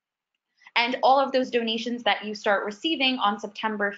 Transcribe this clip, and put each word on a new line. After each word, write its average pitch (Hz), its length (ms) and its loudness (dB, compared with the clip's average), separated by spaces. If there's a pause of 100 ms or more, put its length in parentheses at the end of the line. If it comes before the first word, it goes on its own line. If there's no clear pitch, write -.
(760)
And 240 280 2
all 262 160 6
of 262 120 0
those - 200 0
donations 233 520 -2
that 202 220 0
you 214 80 -6
start 208 320 0
receiving 262 540 -2
on 208 200 0
September 208 580 -4